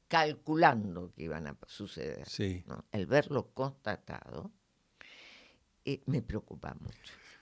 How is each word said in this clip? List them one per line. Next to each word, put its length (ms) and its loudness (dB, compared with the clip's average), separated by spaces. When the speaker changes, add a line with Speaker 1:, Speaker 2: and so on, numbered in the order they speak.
Speaker 1:
calculando 1040 4
que 120 -10
iban 220 -4
a 100 -8
suceder, 600 -8
Speaker 2:
Sí. 380 -2
Speaker 1:
¿no? 240 -10
El 160 0
verlo 480 4
constatado, 960 -6
eh, 220 -2
me 140 2
preocupa 600 -8
mucho. 320 -14